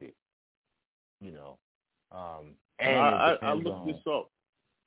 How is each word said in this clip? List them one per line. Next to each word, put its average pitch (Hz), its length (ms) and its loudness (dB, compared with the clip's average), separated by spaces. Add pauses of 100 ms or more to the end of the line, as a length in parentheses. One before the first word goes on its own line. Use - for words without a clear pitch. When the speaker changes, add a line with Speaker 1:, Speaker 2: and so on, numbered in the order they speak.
Speaker 1:
it, 69 140 -18 (1040)
you 98 120 -14
know. 71 260 -18 (540)
Um, 82 420 -12 (240)
and 131 180 2
Speaker 2:
I, 143 120 6
Speaker 1:
it - 40 6
Speaker 2:
I, - 160 4
I 165 60 6
Speaker 1:
depends 156 320 -2
Speaker 2:
looked 92 140 -4
Speaker 1:
on 87 60 -8
Speaker 2:
this 156 100 -4 (140)
up. 135 200 -2 (560)